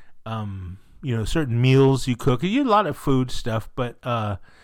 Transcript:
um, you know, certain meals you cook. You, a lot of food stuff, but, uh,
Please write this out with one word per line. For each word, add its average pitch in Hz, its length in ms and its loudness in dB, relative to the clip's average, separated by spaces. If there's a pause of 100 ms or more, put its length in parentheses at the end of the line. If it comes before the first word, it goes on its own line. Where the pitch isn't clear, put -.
(260)
um, 101 540 -8 (240)
you 127 140 -2
know, 110 80 -2
certain 120 360 0
meals 135 460 6
you 123 80 0
cook. 127 300 0
You, 226 180 0
a - 20 0
lot 208 220 2
of 147 100 -4
food 131 360 0
stuff, 113 420 -2
but, 123 300 -6
uh, 107 320 -4 (280)